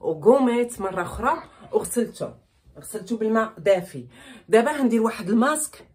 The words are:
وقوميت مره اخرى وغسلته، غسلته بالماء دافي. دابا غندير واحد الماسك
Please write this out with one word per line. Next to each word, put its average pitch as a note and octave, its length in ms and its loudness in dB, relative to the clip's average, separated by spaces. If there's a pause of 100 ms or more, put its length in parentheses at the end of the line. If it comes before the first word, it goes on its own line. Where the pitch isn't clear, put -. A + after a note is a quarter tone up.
وقوميت A#3 800 2
مره F#3 200 -4
اخرى B3+ 420 -4 (280)
وغسلته، - 640 -4 (440)
غسلته G#3+ 400 -10
بالماء A3 400 0
دافي. F3 480 0 (440)
دابا A3+ 220 4
غندير A#3+ 300 2
واحد A3 280 -2
الماسك C4 640 0